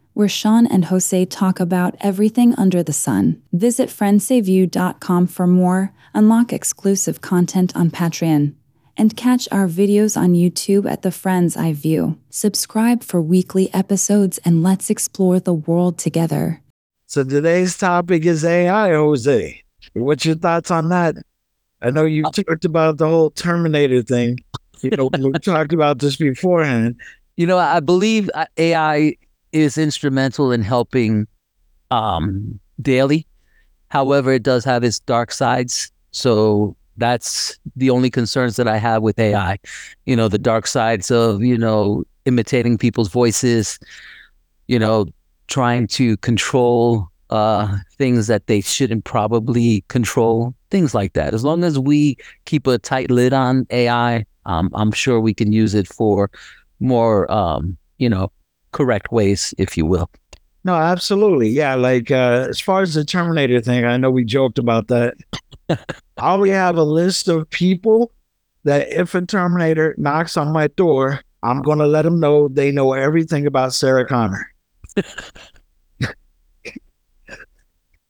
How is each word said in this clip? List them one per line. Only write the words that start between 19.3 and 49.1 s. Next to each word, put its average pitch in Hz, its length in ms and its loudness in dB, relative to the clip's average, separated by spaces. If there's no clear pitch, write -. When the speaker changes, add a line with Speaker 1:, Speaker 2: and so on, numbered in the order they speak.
Speaker 2:
What's 139 300 -2
your 160 120 0
thoughts 170 340 -2
on 165 200 0
that? 175 260 0
I 120 80 -2
know 156 140 2
you 156 200 0
Speaker 3:
Uh, 151 60 -4
Speaker 2:
talked 165 340 -2
about 160 340 0
the 156 100 0
whole 160 220 4
Terminator 151 720 0
thing. 120 360 -2
You 131 100 -4
know, 131 220 0
we 135 200 0
Speaker 3:
<laughs> 156 100 -4
Speaker 2:
talked 156 300 -2
about 147 260 2
this 143 160 -2
beforehand. 139 800 0
Speaker 3:
You 170 100 0
know, 180 120 2
I 170 200 2
believe, 185 560 2
uh, 160 120 -4
A 165 180 0
I 156 400 2
is 156 260 0
instrumental 135 720 -2
in 120 100 0
helping, 110 680 0
um, 101 680 -4
daily. 139 460 0
However, 135 420 0
it 127 100 0
does 127 220 0
have 123 180 0
its 117 160 0
dark 117 320 -2
sides. 127 600 -4
So 107 680 2
that's - 600 -4
the 131 140 2
only 127 200 2
concerns 120 460 -2
that 123 100 0
I 110 120 0
have 113 260 0
with 110 160 0
A 107 160 2
I. 95 200 -2
You 127 120 0
know, 113 100 2
the 101 100 0
dark 110 300 0
sides 113 460 -2
of, 113 280 2
you 123 160 2
know, 110 460 0
imitating 120 520 0
people's 110 320 0
voices, 120 680 0
you 123 140 0
know, 107 260 0
trying 120 400 0
to 117 300 0
control, 120 920 0
uh, 107 480 0
things 123 280 0
that 107 220 -2
they 107 120 2
shouldn't 113 440 -2
probably 113 840 0